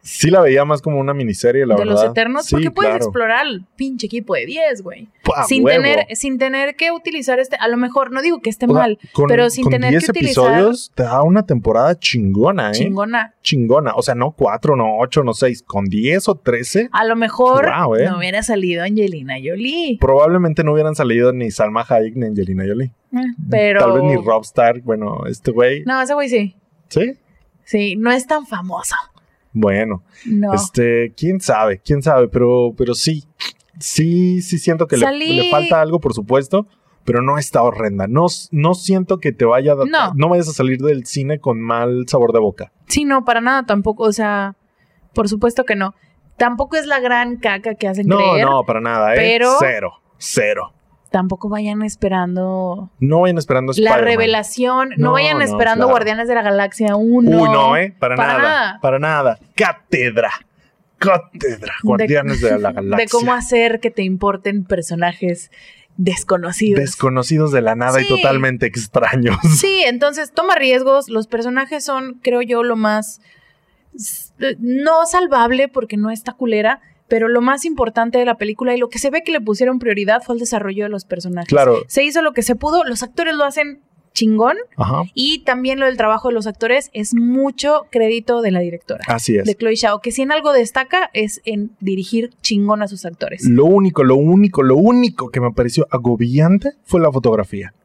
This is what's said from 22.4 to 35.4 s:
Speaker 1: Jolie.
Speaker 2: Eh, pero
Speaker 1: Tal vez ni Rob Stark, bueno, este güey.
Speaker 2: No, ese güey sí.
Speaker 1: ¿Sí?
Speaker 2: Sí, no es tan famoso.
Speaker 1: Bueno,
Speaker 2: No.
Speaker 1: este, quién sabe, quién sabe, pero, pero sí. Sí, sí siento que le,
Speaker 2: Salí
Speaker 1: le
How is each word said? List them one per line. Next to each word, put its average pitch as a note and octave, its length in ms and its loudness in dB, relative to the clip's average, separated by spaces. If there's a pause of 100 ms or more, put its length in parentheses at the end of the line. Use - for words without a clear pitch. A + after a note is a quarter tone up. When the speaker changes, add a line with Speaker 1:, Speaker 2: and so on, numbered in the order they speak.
Speaker 1:
Jolie. A#2+ 240 -4 (200)
Speaker 2:
Eh, B3 60 -4 (320)
pero G#3 300 2
Speaker 1:
Tal F#3+ 140 4
vez C#3 100 2
ni C#3+ 200 2
Rob A2 200 0
Stark, A#2+ 400 0
bueno, G#2+ 420 -4
este A#2+ 240 -6
güey. B2+ 340 2
Speaker 2:
No, C4 160 -2
ese C4 140 -2
güey C#4+ 160 -2
sí. G#3 260 -2 (340)
Speaker 1:
¿Sí? A#3 240 0 (500)
Speaker 2:
Sí, G3+ 320 -2
no A3+ 160 0
es B3+ 160 0
tan D4+ 180 -2
famoso. F#3 480 -8 (640)
Speaker 1:
Bueno, G2+ 460 -2 (220)
Speaker 2:
No. G#3 280 0
Speaker 1:
este, A#2+ 640 0
quién F#3 240 -2
sabe, G#2+ 400 0
quién C#3+ 240 -2
sabe, C3 240 4
pero, B2 500 2
pero A#2+ 160 0
sí. D#3 300 -4 (560)
Sí, F3+ 600 0
sí F3+ 160 -4
siento E3 280 0
que D3+ 120 -2
le, A#3+ 80 4
Speaker 2:
Salí D4 280 -2
Speaker 1:
le F4 160 0